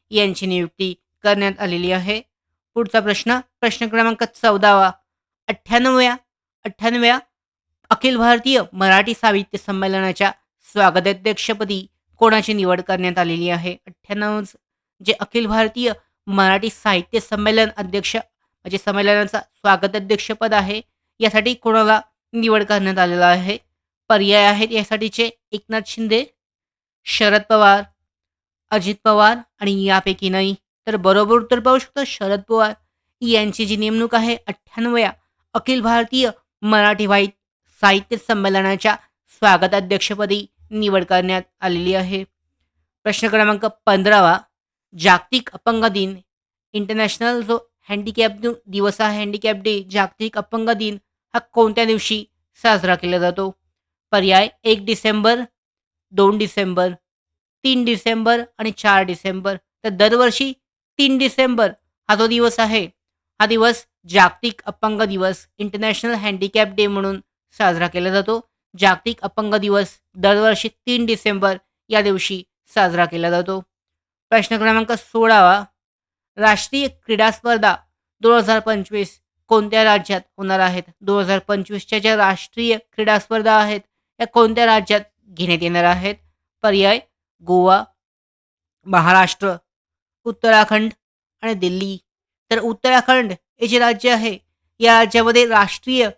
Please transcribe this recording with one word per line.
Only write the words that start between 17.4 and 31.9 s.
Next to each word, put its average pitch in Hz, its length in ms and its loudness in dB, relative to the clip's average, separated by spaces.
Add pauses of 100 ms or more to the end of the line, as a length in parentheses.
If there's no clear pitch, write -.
अध्यक्ष, 196 400 -6
म्हणजे - 600 -12
संमेलनाचा 202 640 0
स्वागत 196 560 -2
अध्यक्षपद 214 580 -4
आहे, 202 260 -2 (380)
यासाठी 220 360 0
कोणाला 220 460 2 (320)
निवड 220 320 0
करण्यात 196 340 -2
आलेला 175 280 2
आहे? 185 320 0 (500)
पर्याय 202 360 4
आहेत 208 260 2
यासाठीचे 220 600 -4 (220)
एकनाथ 220 340 -6
शिंदे, 226 380 -4 (800)
शरद 208 440 0
पवार, 202 340 4 (880)
अजित 208 240 -2 (100)
पवार 214 340 4 (200)
आणि 196 260 -2
यापैकी 190 440 -2
नाही. 190 260 -2 (320)
तर 220 100 -4
बरोबर 202 400 2
उत्तर 240 240 0
पाहू 254 180 2
शकतो 277 260 -6